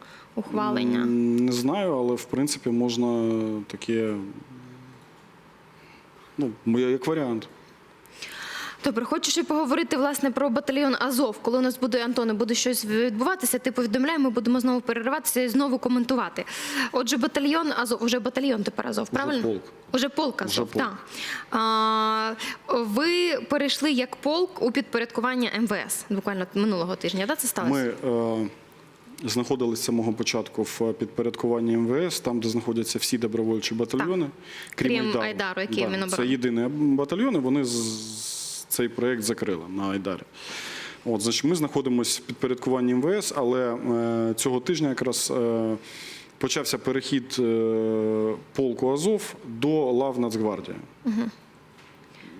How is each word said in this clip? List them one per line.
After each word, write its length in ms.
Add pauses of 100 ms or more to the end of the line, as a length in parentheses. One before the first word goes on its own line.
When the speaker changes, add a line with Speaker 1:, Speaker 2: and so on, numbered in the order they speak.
(340)
Speaker 1:
ухвалення? 680
Speaker 2:
М, 340
не 160
знаю, 440
але, 180
в 100
принципі, 460
можна 600 (360)
таке, 480 (2250)
ну, 120 (160)
м, 120
як 280
варіант. 420 (1400)
Speaker 1:
Добре, 200
хочу 260
ще 140
поговорити, 520
власне, 340
про 200
батальйон 500
Азов. 420
Коли 160
у 20
нас 180
буде, 260
Антоне, 280
буде 220
щось 300
відбуватися, 760
ти 140
повідомляй, 460
ми 120
будемо 300
знову 200
перериватися 600
і 80
знову 300
коментувати. 680 (480)
Отже, 240
батальйон 560
Азов, 300
уже 160
батальйон 440
тепер 240
Азов, 160
Speaker 2:
Уже 100
Speaker 1:
правильно? 300
Speaker 2:
полк. 200 (300)
Speaker 1:
Уже 160
полк 280
Speaker 2:
Уже 80
Speaker 1:
Азов, 240
Speaker 2:
полк. 160
Speaker 1:
так. 120 (540)
А, 840 (360)
ви 800
перейшли 440
як 240
полк 460
у 80
підпорядкування 840
М 100
В 60
С 380
буквально 440
минулого 420
тижня, 300
да, 100
це 120
сталося? 440 (100)
Speaker 2:
Ми, 80
е, 380 (800)
знаходились 500
з 60
самого 280
початку 500
в 300
підпорядкуванні 800
М 120
В 80
С, 260
там, 200
де 80
знаходяться 500
всі 200
добровольчі 560
батальйони, 500
Speaker 1:
Так. 80 (420)
Speaker 2:
крім 160
Speaker 1:
Крім 160
Speaker 2:
Айдару. 180
Speaker 1:
Айдару, 360
який 240
Speaker 2:
Да, 60
Speaker 1:
Міноборони. 260
Speaker 2:
це 100
єдиний 420
батальйон, 640
і 40
вони 260
з, 60
з, 680 (340)
цей 160
проєкт 340
закрили 460
на 220
Айдарі. 300 (840)
От, 160
значить, 240
ми 100
знаходимось 640
в 40
підпорядкуванні 720
М 100
В 60
С, 280
але, 380
е, 600
цього 260
тижня 280
якраз, 480
е, 400 (640)
почався 400
перехід, 600
е, 960 (180)
полку 400
АЗОВ 420 (120)
до 460
лав 280
Нацгвардії. 560 (280)
Speaker 1:
Мгм. 260 (1080)